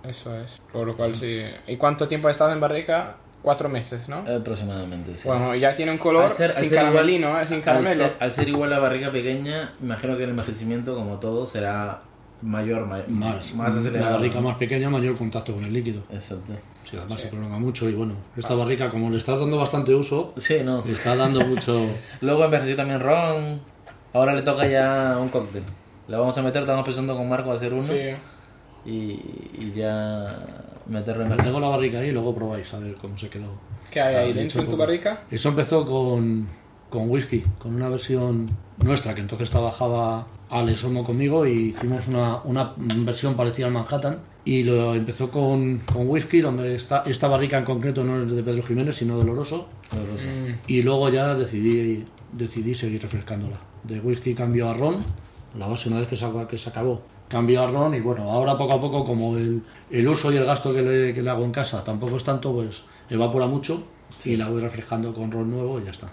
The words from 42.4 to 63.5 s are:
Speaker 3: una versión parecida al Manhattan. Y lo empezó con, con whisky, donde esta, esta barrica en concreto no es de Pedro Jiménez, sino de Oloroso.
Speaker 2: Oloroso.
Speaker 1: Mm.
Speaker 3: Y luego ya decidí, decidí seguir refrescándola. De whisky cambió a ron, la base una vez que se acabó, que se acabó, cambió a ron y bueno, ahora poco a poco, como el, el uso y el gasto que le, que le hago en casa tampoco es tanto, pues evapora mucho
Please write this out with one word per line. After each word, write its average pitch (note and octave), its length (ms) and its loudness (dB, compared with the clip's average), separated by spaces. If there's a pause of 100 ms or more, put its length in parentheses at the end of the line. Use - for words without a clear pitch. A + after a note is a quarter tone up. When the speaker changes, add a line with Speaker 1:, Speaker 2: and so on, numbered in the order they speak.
Speaker 3:
una C3 340 0
versión A#2+ 580 0
parecida B2 320 0
al B2 60 0
Manhattan. C#3 460 -2 (260)
Y B2+ 180 2
lo A#2 320 4
empezó A#2 340 -2
con, C3+ 500 2 (140)
con B2 160 2
whisky, D#3 320 4
donde B2 320 0
esta, C#3 320 0
esta C#3 220 0
barrica C#3 320 2
en A#2 60 0
concreto C3 380 0
no B2+ 200 0
es A#2 80 -2
de A#2+ 100 0
Pedro A#2+ 220 0
Jiménez, C3 320 0
sino A#2 220 0
de A#2 60 6
Oloroso. C#3+ 440 -2 (240)
Speaker 2:
Oloroso. G#2+ 340 -6
Speaker 1:
Mm. C3 280 -6 (140)
Speaker 3:
Y B2+ 140 4
luego C3+ 280 4
ya C#3 260 2
decidí, A2+ 720 0 (260)
decidí A#2 420 -4
seguir A2 280 -4
refrescándola. G2+ 560 -6 (260)
De A2 160 -8
whisky B2 340 -2
cambió A#2+ 360 0
a A2+ 40 -2
ron, D#3+ 300 0 (540)
la G2 100 -6
base A2+ 220 -4
una A2+ 100 0
vez A#2+ 80 -2
que B2 100 -4
se A#2 80 -4
acabó, A2+ 220 -4
que A#2 100 -8
se A#2 120 -10
acabó, A#2 320 -2 (260)
cambió A#2+ 360 4
a A#2+ 60 2
ron C#3+ 260 2
y A#2+ 40 0
bueno, G#2+ 320 -2
ahora C3+ 260 2
poco C3+ 160 2
a C3 80 4
poco, C#3 240 0
como A#2 320 0
el, A#2 240 0 (300)
el B2 160 4
uso D3 240 2
y C#3+ 60 4
el C3 80 4
gasto C#3 280 0
que C3 80 2
le, C3 320 4
que B2 80 -4
le B2 80 0
hago A#2+ 140 0
en A#2+ 80 0
casa A#2 320 -4
tampoco A#2 340 -4
es B2 60 -6
tanto, C3+ 300 -2
pues A2 280 -4 (280)
evapora A#2+ 380 2
mucho C#3+ 360 -2 (340)